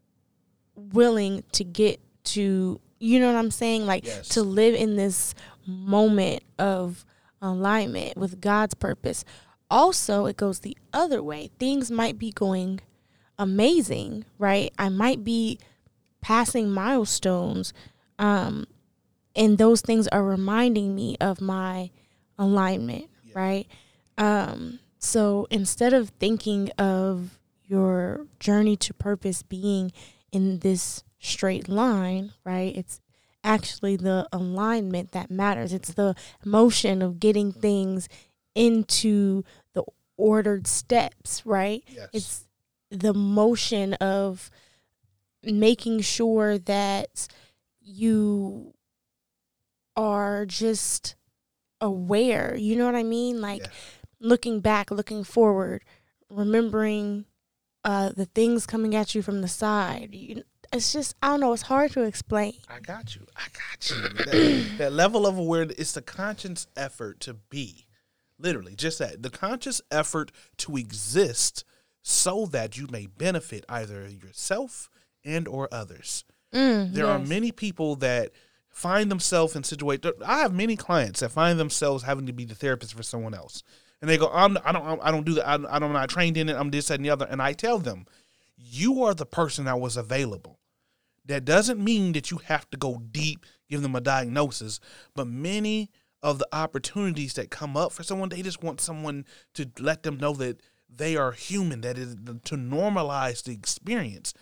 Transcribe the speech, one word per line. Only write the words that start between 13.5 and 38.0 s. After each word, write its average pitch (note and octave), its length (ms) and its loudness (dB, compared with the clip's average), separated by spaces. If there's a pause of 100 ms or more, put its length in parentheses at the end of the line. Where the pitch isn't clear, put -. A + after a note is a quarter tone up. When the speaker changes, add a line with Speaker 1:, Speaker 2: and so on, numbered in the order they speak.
Speaker 1:
right? G3 400 2
I G3 120 2
might A3 340 2
be A3+ 360 0 (640)
passing A3+ 500 2
milestones, F#3+ 1000 0 (460)
um, G3+ 460 2 (720)
and G#3+ 220 6
those A3+ 240 8
things A3 280 2
are G3+ 140 2
reminding G3 720 2
me G3 240 -4
of F#3+ 220 0
my F#3 480 -4 (480)
alignment, G3 680 2 (160)
Speaker 2:
Yeah. A3 120 -20
Speaker 1:
right? F#3+ 320 -2 (500)
Um, G#3 600 0 (180)
so G3+ 540 2
instead A3+ 420 2
of A#3+ 160 4 (100)
thinking G3+ 500 0 (100)
of F#3+ 600 0 (260)
your F#3+ 600 0 (140)
journey G#3 380 4
to - 160 -4
purpose G3 500 -4
being F#3+ 480 -2 (400)
in F#3+ 280 2
this F#3 440 0 (160)
straight - 480 -2
line, G3 640 0 (120)
right? F#3 320 -2
It's - 260 -10 (420)
actually G#3+ 520 0
the F#3 360 0
alignment F#3 800 -2
that F3+ 200 -6
matters. F#3 420 0
It's F#3 200 -6
the G3 220 2 (280)
motion G#3+ 580 6
of F3+ 180 -2
getting G#3 320 4
things F#3+ 560 0 (460)